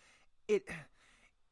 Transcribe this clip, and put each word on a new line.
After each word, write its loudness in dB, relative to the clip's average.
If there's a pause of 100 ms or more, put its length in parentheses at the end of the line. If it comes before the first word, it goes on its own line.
(480)
it, 2 (840)